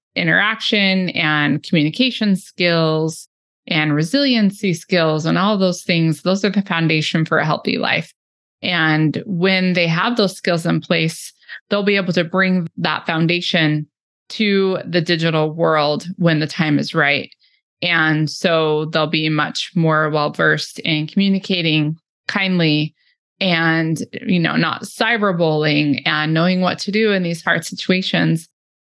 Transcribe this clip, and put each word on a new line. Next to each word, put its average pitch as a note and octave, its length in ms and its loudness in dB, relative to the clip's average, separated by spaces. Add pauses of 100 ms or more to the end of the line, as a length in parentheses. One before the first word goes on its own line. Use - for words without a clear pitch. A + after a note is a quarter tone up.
(160)
interaction F#3+ 920 0
and D3+ 540 0
communication F#3+ 720 0
skills D#3+ 920 0 (400)
and D#3 260 0
resiliency G3+ 800 0
skills D#3+ 520 0
and E3 120 0
all G3+ 200 0
those F#3 260 0
things. E3 380 0
Those F#3+ 240 0
are G3+ 40 0
the G3 120 0
foundation D#3+ 640 0
for D#3 120 0
a D3+ 80 2
healthy - 320 -2
life. - 360 -2 (480)
And D#3 640 0
when F#3 480 0
they E3+ 140 2
have G3 300 0
those F#3+ 180 0
skills E3+ 300 -2
in E3 160 0
place, E3 520 -4 (360)
they'll G3+ 140 0
be G3+ 140 2
able F3+ 160 -2
to F3 100 2
bring F#3 440 0 (100)
that E3 280 -2
foundation D#3+ 800 0 (440)
to G3 560 0
the E3+ 160 0
digital D#3+ 520 0
world D#3 540 0 (100)
when E3 220 2
the D3+ 80 -2
time D3+ 320 0
is - 160 -6
right. C#3+ 340 0 (520)
And D#3 480 2
so D#3 560 0
they'll D#3 220 0
be D#3 220 -2
much - 460 -4
more D#3 340 2
well-versed D3+ 720 0
in D#3 280 -2
communicating F3 880 0 (300)
kindly E3 680 0 (440)
and, E3 600 0 (260)
you F3+ 140 2
know, D#3+ 160 0
not E3 280 -2
cyberbullying D#3+ 1200 0
and D#3 280 0
knowing F#3 280 2
what F3+ 180 -2
to - 120 -6
do G#3+ 200 2
in F#3 100 0
these E3+ 220 -6
hard E3+ 200 0
situations, E3+ 840 -2 (320)